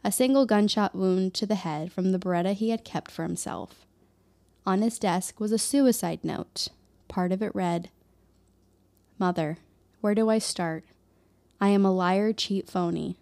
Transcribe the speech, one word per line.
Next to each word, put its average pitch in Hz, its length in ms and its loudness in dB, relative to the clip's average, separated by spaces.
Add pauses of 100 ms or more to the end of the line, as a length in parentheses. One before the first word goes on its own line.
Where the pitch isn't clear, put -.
A 202 100 -2
single 262 340 4
gunshot 208 480 2
wound 185 400 0
to 214 120 -4
the 208 100 0
head 160 360 -6
from 185 200 0
the 185 60 2
Beretta 180 360 0
he 220 160 -2
had 226 140 -4
kept - 260 -8
for 165 140 -8
himself. - 600 -8 (800)
On 190 140 2
his 226 180 0
desk 185 400 -2
was 214 140 -2
a 226 60 2
suicide 233 640 2
note. - 440 -6 (380)
Part 180 260 -2
of 190 100 -2
it - 120 -6
read, 170 360 -2 (1300)
"Mother, 170 400 -2 (420)
where 208 140 0
do 220 160 2
I 220 80 4
start? 165 460 -4 (760)
I 196 80 4
am 196 160 4
a 190 80 4
liar, 190 400 2
cheat, - 380 -4
phony. 170 520 -4